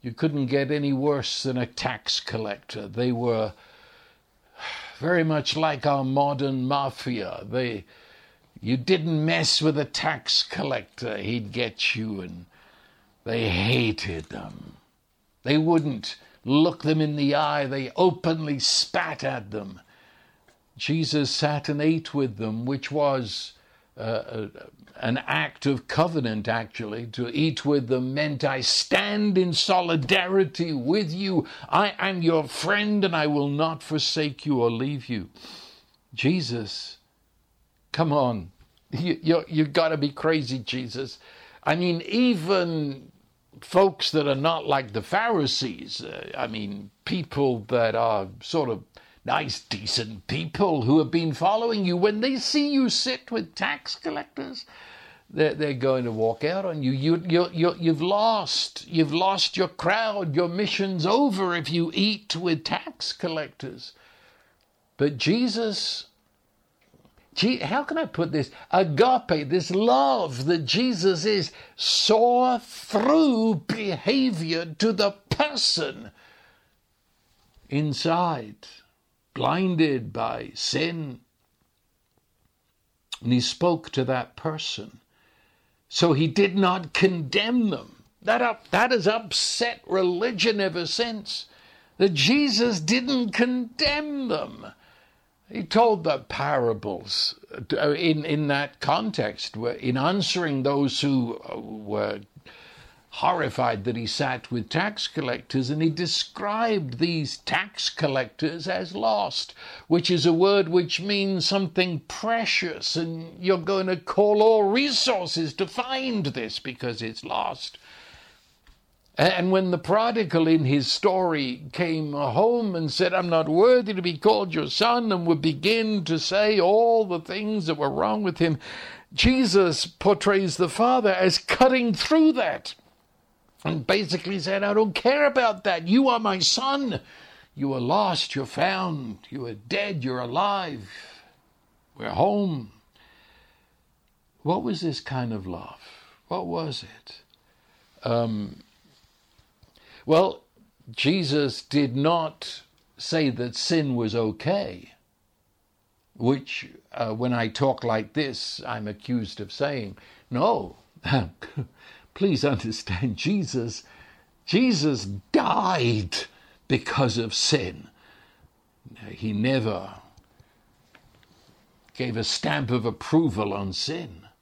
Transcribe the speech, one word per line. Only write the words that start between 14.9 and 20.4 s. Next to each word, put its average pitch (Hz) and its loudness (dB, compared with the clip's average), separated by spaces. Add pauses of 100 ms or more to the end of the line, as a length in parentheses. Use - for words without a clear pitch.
They 143 2
wouldn't 156 0 (300)
look 156 4
them 156 2
in 147 0
the 143 2
eye. 147 0
They 131 -4
openly 165 2
spat - 0
at 123 -4
them. 98 -10 (960)